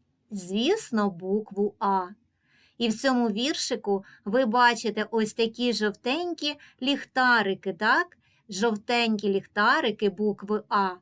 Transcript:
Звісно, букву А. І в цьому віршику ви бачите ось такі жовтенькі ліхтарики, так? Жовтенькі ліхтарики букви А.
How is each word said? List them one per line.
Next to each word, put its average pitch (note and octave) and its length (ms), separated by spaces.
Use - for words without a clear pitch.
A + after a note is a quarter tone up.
Звісно, G#3 800
букву G3+ 680
А. F#3+ 300
І A#3+ 60
в A3 100
цьому B3 300
віршику A3 760
ви B3 220
бачите A#3 640
ось A3 240
такі A#3 380
жовтенькі D4 840
ліхтарики, B3 920
так? B3 460
Жовтенькі A3 800
ліхтарики G#3 840
букви G#3 580
А. G3+ 220